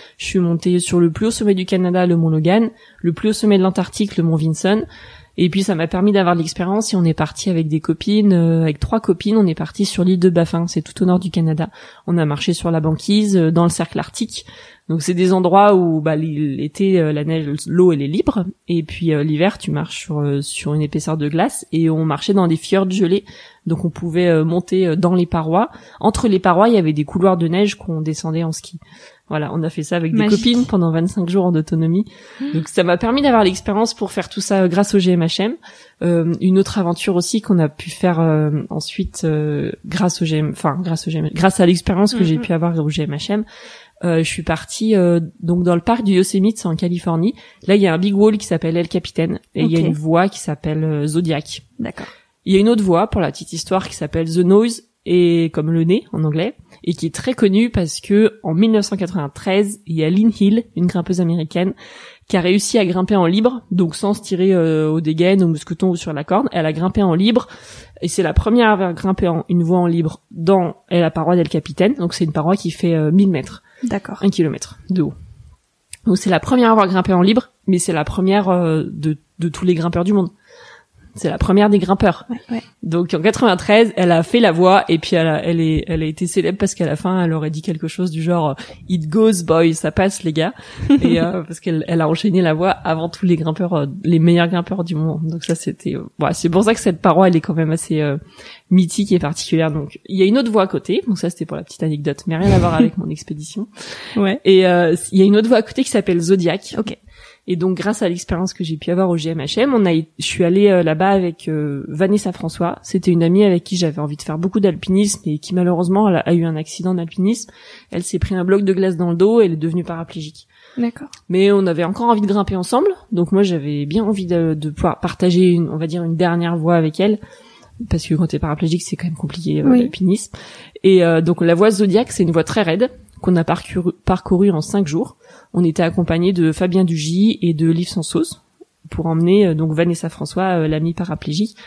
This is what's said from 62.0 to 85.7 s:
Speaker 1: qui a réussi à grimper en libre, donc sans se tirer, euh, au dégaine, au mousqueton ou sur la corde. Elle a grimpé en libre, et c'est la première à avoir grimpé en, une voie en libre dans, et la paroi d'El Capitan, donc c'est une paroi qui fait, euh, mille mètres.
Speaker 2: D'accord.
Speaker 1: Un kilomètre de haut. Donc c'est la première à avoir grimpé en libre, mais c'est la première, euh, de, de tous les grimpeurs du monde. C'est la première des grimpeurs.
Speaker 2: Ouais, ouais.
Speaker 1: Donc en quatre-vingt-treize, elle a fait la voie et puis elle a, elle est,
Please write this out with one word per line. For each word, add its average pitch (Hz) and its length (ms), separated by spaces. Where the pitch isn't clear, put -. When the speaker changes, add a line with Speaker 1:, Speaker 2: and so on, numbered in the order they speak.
Speaker 1:
qui - 80
a 180 60
réussi 196 360
à 208 80
grimper 180 300
en 185 100
libre, 226 360
donc 175 240
sans 208 180
se 202 80
tirer, 190 320
euh, 160 360
au 160 100
dégaine, 170 440
au 175 40
mousqueton 165 440
ou 170 40
sur 160 160
la 147 140
corde. 214 260
Elle 165 140
a 160 80
grimpé 185 300
en 180 100
libre, 208 340
et 170 80
c'est - 120
la 160 120
première 233 340
à 214 60
avoir 185 200
grimpé 185 360
en, 165 180
une 175 160
voie 175 160
en 175 80
libre 165 440
dans, 180 440
et 175 100
la 165 100
paroi 165 280
d'El 165 100
Capitan, 175 500
donc 170 160
c'est 170 120
une 151 80
paroi 175 240
qui 170 120
fait, 170 240
euh, 156 160
mille 190 200
mètres. 135 340
Speaker 2:
D'accord. 220 380
Speaker 1:
Un 196 80
kilomètre - 480
de 185 140
haut. 143 100
Donc 185 120
c'est - 120
la 170 120
première 247 260
à 226 60
avoir 208 160
grimpé 185 240
en 180 80
libre, 220 300
mais 185 140
c'est 180 140
la 156 100
première, 190 460
euh, 165 420
de, 151 260
de 170 80
tous 165 160
les 180 100
grimpeurs 170 300
du 196 80
monde. 196 200
C'est 156 160
la - 80
première 208 320
des 202 80
grimpeurs. 190 500
Speaker 2:
Ouais, 240 100
ouais. 226 100
Speaker 1:
Donc 165 320
en 156 40
quatre-vingt-treize, 208 760
elle 175 160
a 165 100
fait 240 180
la 214 120
voie 185 360
et 165 120
puis - 160
elle 165 100
a, 156 180
elle 170 160
est, 160 280